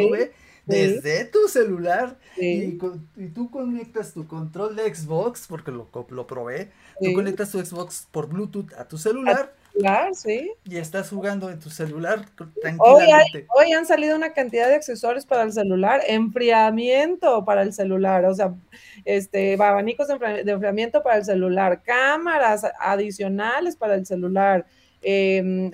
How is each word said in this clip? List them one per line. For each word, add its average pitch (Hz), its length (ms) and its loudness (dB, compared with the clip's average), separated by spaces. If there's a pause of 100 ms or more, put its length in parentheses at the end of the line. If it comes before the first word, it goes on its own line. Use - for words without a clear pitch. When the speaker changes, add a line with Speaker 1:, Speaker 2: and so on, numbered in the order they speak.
Speaker 1:
nube, 220 240 0 (360)
Speaker 2:
Sí. 196 80 0
Speaker 1:
desde 190 500 0
tu 415 220 2
celular, 208 720 0 (180)
Speaker 2:
Sí. 180 280 -2 (100)
Speaker 1:
y 170 60 -10
con, 175 360 -10
y 190 120 -14
tú 240 240 -10
conectas 240 600 -8
tu 156 140 -12
control 175 480 -8
de 220 200 -4
Xbox, 165 520 -6
porque 156 240 -12
lo 117 200 -14
co-, 120 180 -12
lo 127 160 -10
probé, 127 460 -10 (280)
tú 190 60 -2
Speaker 2:
Sí. 185 80 2
Speaker 1:
conectas 196 380 -2
tu 196 120 -6
Xbox 180 460 -12
por 151 200 -8
Bluetooth 202 460 -8
a 123 120 -16
tu 156 100 -14
celular, 220 380 0
Speaker 2:
A 277 100 -2
tu - 280 -20
celular, 220 420 0
sí. 247 360 -6 (120)
Speaker 1:
y 180 140 -10
estás 170 320 -6
jugando 196 420 -6
en 160 80 -14
tu 151 100 -18
celular 165 560 -6 (100)
co-, 165 100 -18 (320)
Speaker 2:
Hoy 262 260 10
hay, 330 80 6
Speaker 1:
tranquilamente. 214 440 6
Speaker 2:
hoy 320 180 6
han 320 120 0
salido 311 300 2
una 311 180 -4
cantidad 240 360 0
de 285 60 6
accesorios 247 520 -4
para 240 160 2
el 220 100 -4
celular, 202 540 2
enfriamiento 233 1400 2
para 202 160 2
el 196 120 -2
celular, 190 520 0
o 190 80 4
sea, 185 220 -2 (500)
este, 196 560 -2
abanicos 208 460 0
de 285 80 -2
enfri-, 214 280 -4
de 202 80 -2
enfriamiento 208 520 -2
para 226 140 2
el 208 80 -2
celular, 185 580 0
cámaras 269 800 0 (160)
adicionales 202 960 -4
para 208 200 0
el 190 100 -2
celular, 185 600 0 (400)
em, 190 680 0